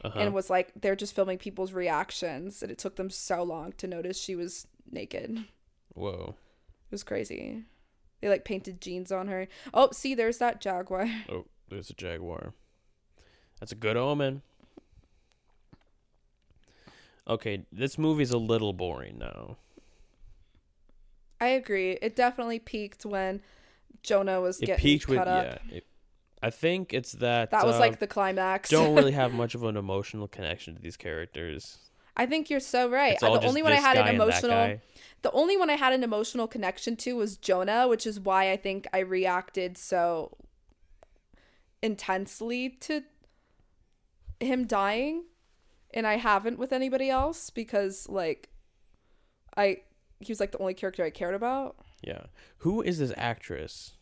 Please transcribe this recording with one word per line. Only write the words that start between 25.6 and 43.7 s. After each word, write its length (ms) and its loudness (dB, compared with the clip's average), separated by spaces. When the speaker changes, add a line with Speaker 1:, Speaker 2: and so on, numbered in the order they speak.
Speaker 1:
yeah. 100 -12
It, 80 -16
I 80 0
think 440 0
it's 180 -2
that, 380 2
Speaker 2:
That 160 6
was, 100 6
Speaker 1:
uh, 40 6
Speaker 2:
like, 180 6
the 80 -2
climax. 640 0
Speaker 1:
don't 240 8
Speaker 2:
<laughs> 20 10
Speaker 1:
really 160 8
have 220 2
much 220 -2
of 80 -6
an 120 0
emotional 520 -4
connection 480 -8
to 60 -16
these 140 -12
characters. 840 -8
Speaker 2:
I 100 2
think 220 -2
you're 120 0
so 280 0
right. 260 4
Speaker 1:
It's 80 0
Speaker 2:
Uh, 60 4
Speaker 1:
all 60 6
Speaker 2:
the 60 6
Speaker 1:
just 80 2
Speaker 2:
only 140 2
one 100 6
I 40 8
Speaker 1:
this 80 4
Speaker 2:
had 120 8
an 80 6
Speaker 1:
guy 60 6
and 100 4
that 40 8
Speaker 2:
emotional, 260 4
Speaker 1:
guy. 300 2
Speaker 2:
the 100 0
only 240 4
one 120 4
I 60 4
had 180 4
an 120 2
emotional 420 -2
connection 520 -4
to 180 -4
was 200 -2
Jonah, 520 2
which 180 2
is 140 -6
why 320 4
I 40 2
think 360 -4
I 80 4
reacted 760 0
so 600 0
intensely 880 -2
to 320 -4